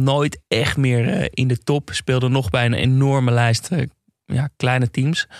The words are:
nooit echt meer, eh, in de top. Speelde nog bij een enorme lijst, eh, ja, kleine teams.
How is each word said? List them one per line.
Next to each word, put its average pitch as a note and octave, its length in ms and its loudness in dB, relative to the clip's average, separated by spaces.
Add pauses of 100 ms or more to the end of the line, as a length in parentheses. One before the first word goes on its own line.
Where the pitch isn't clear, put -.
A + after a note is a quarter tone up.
nooit C#3+ 440 0
echt - 300 0
meer, B2 320 2
eh, - 200 0
in - 180 -2
de B2 100 0
top. D3 360 -2
Speelde B2+ 360 -2
nog C3 200 0
bij A#2+ 160 0
een A#2 80 2
enorme C3 580 2
lijst, A#2+ 400 0
eh, D3+ 140 -2 (400)
ja, C3+ 320 -4
kleine B2+ 340 0
teams. C#3 360 -2 (120)